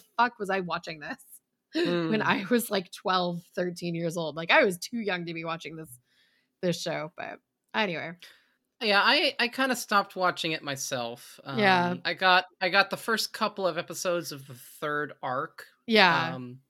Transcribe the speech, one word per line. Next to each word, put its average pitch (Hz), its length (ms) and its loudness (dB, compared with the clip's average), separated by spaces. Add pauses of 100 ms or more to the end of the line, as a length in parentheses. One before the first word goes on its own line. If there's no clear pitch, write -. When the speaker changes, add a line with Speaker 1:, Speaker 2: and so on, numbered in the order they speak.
(180)
Speaker 1:
fuck 240 220 0
was 196 100 -4
I 190 120 0
watching 170 380 -6
this?" 151 240 -12 (500)
<laughs> - 0 -
When 339 480 0
Speaker 2:
Mm. - 20 -
Speaker 1:
I 190 260 0
was, 240 220 0
like, 202 200 -2
twelve, 180 500 -2 (140)
thirteen 175 400 -4
years 170 220 -4
old. 156 180 -4
Like, 165 160 -2
I 294 120 6
was 190 140 2
too - 220 -10
young 185 260 -4
to 170 80 -6
be 165 120 -8
watching 165 300 -8
this, 160 240 -16 (600)
this 175 200 0
show, 151 360 -6
but - 220 -10 (360)
anyway. 165 380 -4 (720)
Speaker 2:
Yeah, 202 200 4
I, 277 360 4
I 240 80 2
kinda 262 280 -2
stopped 202 400 0
watching 175 380 0
it 160 100 -4
myself. 131 840 -6
Speaker 1:
Yeah. 175 460 4
Speaker 2:
Um, 180 120 -6
I 175 120 -2
got, 185 300 6 (140)
I 185 100 0
got 190 200 6
the 190 80 -4
first - 340 -2
couple 202 360 -2
of 165 100 -2
episodes 170 540 -4
of 135 160 -14
the 135 80 -18
third 147 680 -6
arc. 139 440 -6 (200)
Speaker 1:
Yeah. 170 480 4
Speaker 2:
Um, 127 360 -12